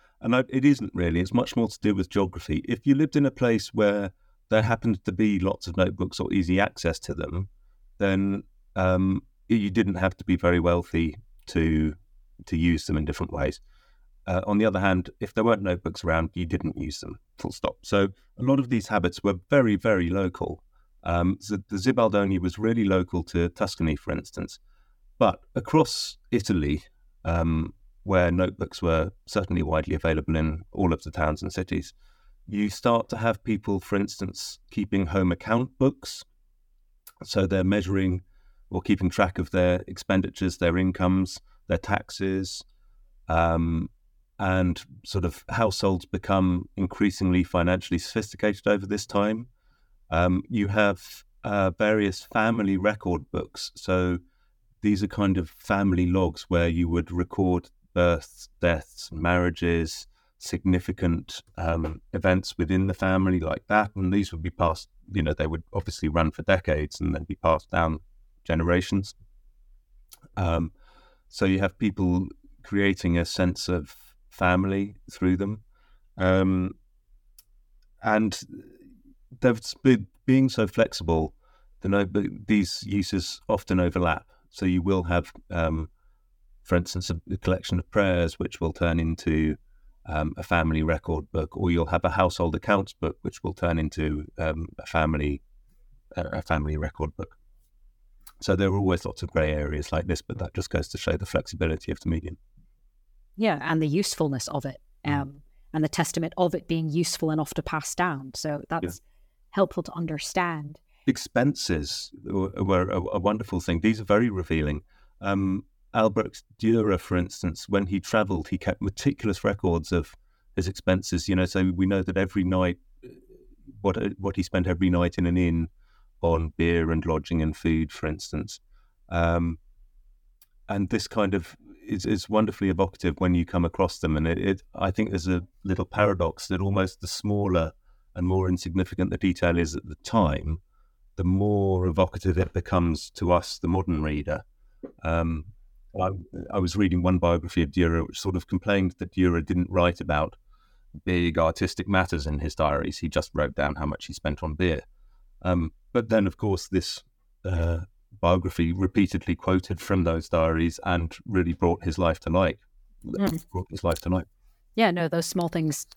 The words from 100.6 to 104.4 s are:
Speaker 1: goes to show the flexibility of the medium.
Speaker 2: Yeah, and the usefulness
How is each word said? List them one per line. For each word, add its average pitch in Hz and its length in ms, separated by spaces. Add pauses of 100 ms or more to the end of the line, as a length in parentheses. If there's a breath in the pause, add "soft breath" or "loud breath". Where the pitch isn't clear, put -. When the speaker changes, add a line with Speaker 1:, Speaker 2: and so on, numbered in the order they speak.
Speaker 1:
goes - 200
to - 80
show - 200
the 95 80
flexibility - 640
of 80 100
the - 80
medium. 80 280 (960)
Speaker 2:
Yeah, 196 260
and 160 200
the 156 60
usefulness 147 600